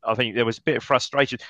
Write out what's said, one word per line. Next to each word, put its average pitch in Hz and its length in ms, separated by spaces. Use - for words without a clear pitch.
I 110 100
think 113 200
there 117 100
was 113 140
a - 40
bit 151 140
of - 80
frustration. 135 540